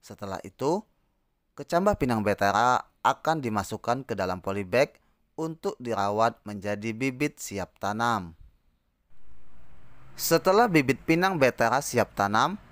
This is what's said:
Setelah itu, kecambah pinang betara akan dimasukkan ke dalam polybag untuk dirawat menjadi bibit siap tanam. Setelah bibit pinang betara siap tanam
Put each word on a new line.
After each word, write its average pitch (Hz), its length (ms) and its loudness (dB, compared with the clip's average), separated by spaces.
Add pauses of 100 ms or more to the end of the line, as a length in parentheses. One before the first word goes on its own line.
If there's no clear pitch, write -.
Setelah 98 400 -10
itu, 151 400 -2 (720)
kecambah 185 400 0
pinang 117 320 0
betara 104 640 2 (160)
akan 156 320 0
dimasukkan 113 640 -4
ke 107 160 -8
dalam 92 240 -2
polybag 98 480 0 (480)
untuk 165 400 -6
dirawat 110 640 0
menjadi 104 480 -6
bibit 131 480 -4
siap 95 400 -8
tanam. 104 560 -2 (1800)
Setelah 190 480 4
bibit 143 400 2
pinang 175 320 2
betara 123 400 4
siap 117 400 0
tanam 113 400 2 (120)